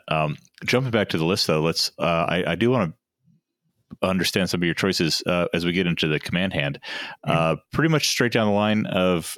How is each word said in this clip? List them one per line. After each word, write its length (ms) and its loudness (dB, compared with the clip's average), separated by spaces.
Um, 300 0
jumping 260 0
back 180 2
to 80 -2
the 80 0
list, 220 0
though, 140 2
let's, 380 0
uh, 40 -4
I, 240 0
I 40 -2
do 160 2
wanna 220 0
understand 480 0
some 120 -2
of 40 0
your 80 0
choices, 520 0
uh, 280 0
as 120 0
we 60 0
get 160 0
into 200 0
the 120 0
command 340 -2
hand. 260 -2
Mm-hmm. 60 -2
Uh, 240 2
pretty 180 2
much 180 2
straight 240 0
down 160 2
the 60 2
line 340 2
of, 500 0